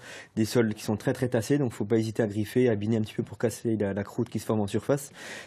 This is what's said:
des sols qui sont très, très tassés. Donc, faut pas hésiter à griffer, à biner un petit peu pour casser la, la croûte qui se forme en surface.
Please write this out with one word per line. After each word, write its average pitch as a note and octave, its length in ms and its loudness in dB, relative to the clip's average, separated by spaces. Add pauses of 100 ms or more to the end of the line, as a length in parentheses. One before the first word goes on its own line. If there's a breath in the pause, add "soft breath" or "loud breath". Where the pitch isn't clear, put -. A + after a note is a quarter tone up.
(360 loud breath)
des A2 80 4
sols A2 300 4
qui - 100 -12
sont A2 120 0
très, C3+ 160 -2
très B2+ 140 0
tassés. B2 320 2
Donc, C3 140 0
faut - 120 -4
pas A2 120 4
hésiter A2 260 2
à A2 60 2
griffer, G#2+ 400 2
à A2+ 80 4
biner G#2+ 200 0
un A2 40 2
petit A2 140 -4
peu A#2 100 -2
pour - 120 -12
casser A2+ 400 0
la, G2+ 160 0
la G2+ 120 -2
croûte - 240 -4
qui - 100 -6
se - 80 -6
forme A2 140 2
en G2+ 80 0
surface. C3+ 420 -2 (360 loud breath)